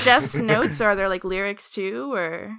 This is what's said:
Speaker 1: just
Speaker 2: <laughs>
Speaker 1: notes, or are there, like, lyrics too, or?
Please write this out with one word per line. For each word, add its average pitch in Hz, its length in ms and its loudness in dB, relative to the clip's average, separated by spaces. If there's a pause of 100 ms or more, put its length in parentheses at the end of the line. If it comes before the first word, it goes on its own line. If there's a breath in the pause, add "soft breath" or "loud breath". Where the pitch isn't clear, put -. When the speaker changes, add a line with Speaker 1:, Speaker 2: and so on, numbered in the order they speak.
Speaker 1:
just 262 320 4
Speaker 2:
<laughs> 220 180 2
Speaker 1:
notes, 233 280 2
or 220 40 2
are 208 100 4
there, 190 140 0
like, 185 140 -4
lyrics 196 460 -4
too, 226 440 -6
or? 180 460 -4